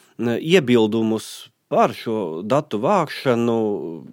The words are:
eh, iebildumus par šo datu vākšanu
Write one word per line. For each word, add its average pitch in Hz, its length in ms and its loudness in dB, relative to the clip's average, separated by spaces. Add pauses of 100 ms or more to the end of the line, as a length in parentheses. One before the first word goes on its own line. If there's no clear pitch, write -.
(200)
eh, 117 200 -2
iebildumus 113 1120 2 (200)
par 214 200 2
šo 98 540 -6
datu 113 380 -2
vākšanu 113 1300 0